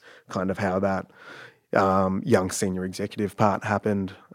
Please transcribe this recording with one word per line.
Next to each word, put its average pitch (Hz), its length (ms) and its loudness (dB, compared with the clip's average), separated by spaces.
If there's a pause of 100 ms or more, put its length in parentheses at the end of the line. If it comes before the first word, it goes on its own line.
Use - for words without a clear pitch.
(300)
kind 95 200 -2
of 92 80 -4
how 95 200 0
that, 95 320 -2 (640)
um, 95 500 4
young 95 260 4
senior 92 340 -2
executive 98 520 -6
part 101 280 2
happened, 101 500 -2 (200)